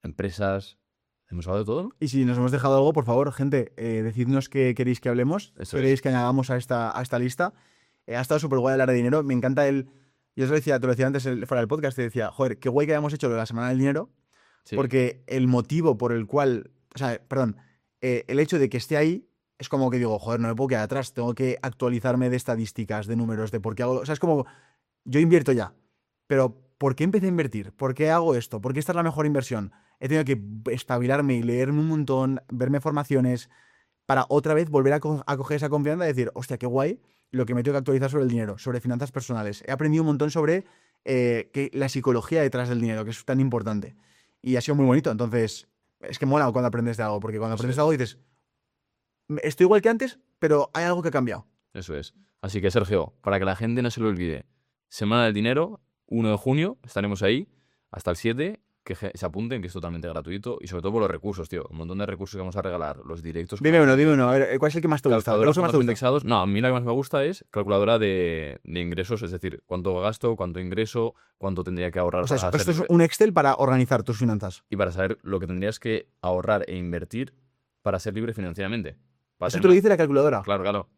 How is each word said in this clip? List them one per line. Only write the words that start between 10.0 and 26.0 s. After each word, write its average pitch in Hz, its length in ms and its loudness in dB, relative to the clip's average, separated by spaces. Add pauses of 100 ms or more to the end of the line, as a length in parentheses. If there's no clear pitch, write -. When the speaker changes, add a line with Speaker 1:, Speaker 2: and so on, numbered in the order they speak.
Speaker 2:
yo 135 100 0
os 131 60 0
lo 151 60 2
decía, 139 240 0
te 123 60 -2
lo 127 60 4
decía 123 140 2
antes 135 200 -2
el, 123 200 -4
fuera 123 140 0
del 113 80 0
podcast, 143 280 -2
te 131 60 -2
decía, 113 300 -2
"Joder, 127 260 -2
qué 135 100 -4
guay 143 180 2
que 156 80 0
hayamos 147 180 -2
hecho 147 160 -2
lo 117 60 0
de 113 60 -2
la 110 60 -4
semana 117 220 -4
del 127 100 0
dinero", 139 320 0 (540)
Speaker 1:
Sí. - 120 -10
Speaker 2:
porque 127 520 0
el 131 180 2
motivo 127 500 2
por 117 160 -2
el 113 140 -2
cual, 135 440 0 (240)
o - 40 -14
sea, 120 300 -4
perdón, 127 280 -2 (440)
eh, 123 280 -2
el 135 120 0
hecho 156 180 2
de 135 100 4
que 113 100 -4
esté 151 180 -4
ahí 160 320 0 (300)
es - 100 -14
como 135 220 0
que 127 80 -2
digo, 110 200 0
"Joder, 117 220 -4
no 113 80 0
me 117 80 -2
puedo 131 120 -2
quedar 117 140 0
atrás, 127 320 -6
tengo 120 200 -2
que 127 280 -2
actualizarme 123 680 0
de 127 60 0
estadísticas, 107 680 -4
de 113 80 -4
números, 110 380 -2
de 113 80 -4
por 110 160 -6
qué 123 80 -2
hago", 127 160 0
o 117 60 -8
sea, 151 80 -2
es 139 60 -8
como, 156 260 2 (580)
"Yo 131 160 2
invierto 165 320 6
ya, 110 220 0 (520)